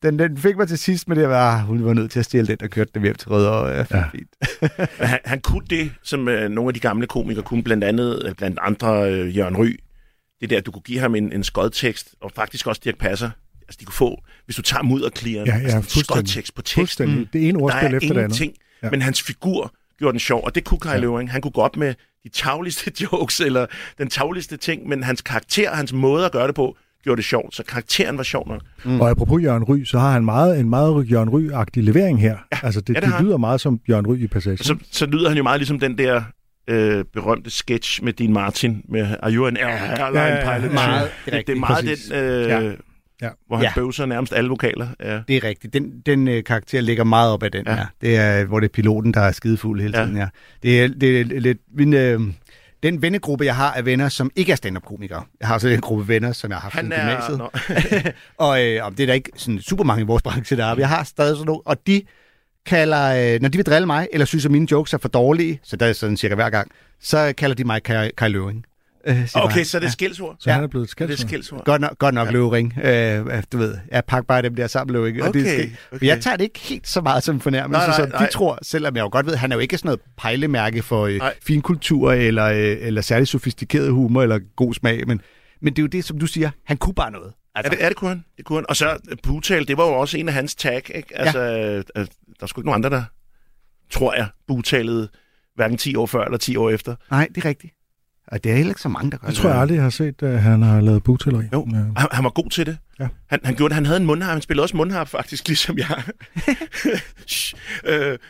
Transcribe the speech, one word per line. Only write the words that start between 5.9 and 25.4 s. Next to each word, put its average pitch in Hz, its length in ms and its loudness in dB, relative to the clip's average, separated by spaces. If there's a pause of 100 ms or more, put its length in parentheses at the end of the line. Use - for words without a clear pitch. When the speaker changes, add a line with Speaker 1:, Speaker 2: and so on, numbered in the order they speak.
Speaker 3:
som, 135 260 -4
øh, 107 220 0
nogle 117 180 -2
af 123 60 -2
de 113 60 -10
gamle 113 260 0
komikere 110 380 -4
kunne, 117 180 -2
blandt 110 220 0
andet, 117 440 0
øh, 92 60 -8
blandt 92 280 -4
andre, 104 500 2
øh, 92 240 -2
Jørgen 92 200 0
Ryg. 113 220 2 (600)
Det 113 100 -8
der, 107 100 2
du 104 100 -8
kunne 87 120 -16
give 123 160 -8
ham 123 160 2
en, 104 180 0
en 98 120 -2
skodtekst, - 760 -4
og 98 140 -14
faktisk 110 300 -6
også 110 180 -4
Dirch 117 140 -4
Passer. 107 320 -2 (380)
Altså, - 120 -20
de - 40 -20
kunne - 100 -14
få, - 280 0 (220)
hvis - 120 -12
du - 60 -6
tager - 200 -2
mudderklieren, 117 640 -2
Speaker 2:
Ja, 113 100 2
ja, 120 60 -2
Speaker 3:
altså, 123 140 2
en 107 60 2
Speaker 2:
fuldstændig. 127 460 0
Speaker 3:
skodtekst 101 260 -8
på - 80 -14
teksten. - 180 0
Speaker 2:
Fuldstændig. 147 520 0
Det 160 160 2
ene 180 100 2
ordspil 135 220 0
Speaker 3:
Der 143 140 2
er - 20 0
Speaker 2:
efter 147 180 0
det 117 60 2
andet. 110 200 -2
Speaker 3:
ingenting, 196 120 -4 (300)
Speaker 2:
Ja. 110 80 -6
Speaker 3:
men 135 120 0
hans 135 200 -2
figur - 500 -4 (260)
gjorde 143 140 2
den 117 80 -4
sjov, - 240 0
og 123 100 -4
det 170 100 -2
kunne - 160 2
Kai 160 140 -6
Speaker 2:
Ja. 127 60 0
Speaker 3:
Løvring. 120 300 -2
Han 131 100 -4
kunne 135 120 -6
gå - 80 0
op 135 160 2
med 143 180 -2 (300)
de 123 40 -20
tarveligste 156 680 -4
<laughs> - 60 -6 (100)
jokes, - 280 -2
eller 127 260 2 (320)
den 135 120 -4
tarveligste 156 460 -4
ting, - 320 -6
men 139 140 -2
hans 127 200 -4
karakter, 180 520 -2